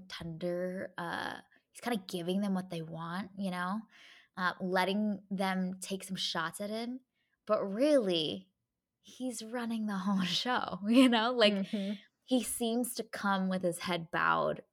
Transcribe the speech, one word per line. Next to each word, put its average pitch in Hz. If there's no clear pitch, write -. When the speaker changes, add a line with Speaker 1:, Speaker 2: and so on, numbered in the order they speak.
Speaker 1:
tender, 175
uh, -
he's -
kinda 233
giving 180
them 202
what 185
they 165
want, 165
you 190
know, 180
uh, 180
letting 190
them 185
take 190
some 190
shots 170
at 208
him, 233
but 208
really, 196
he's 254
running 226
the 208
whole 190
<laughs> 185
show, 180
you 254
know? 233
Like, 214
Speaker 2:
Mm-hmm. 196
Speaker 1:
he 254
seems 233
to 220
come 196
with 185
his 170
head 170
bowed, 165